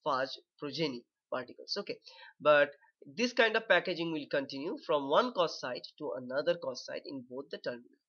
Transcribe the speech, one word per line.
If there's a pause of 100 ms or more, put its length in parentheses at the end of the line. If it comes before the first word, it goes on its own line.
phage (280)
progeny (260)
particles.
Okay, (440)
but (460)
this
kind
of
packaging
will
continue (100)
from
one
cos
site (120)
to
another
cos
site
in
both
the
terminal. (100)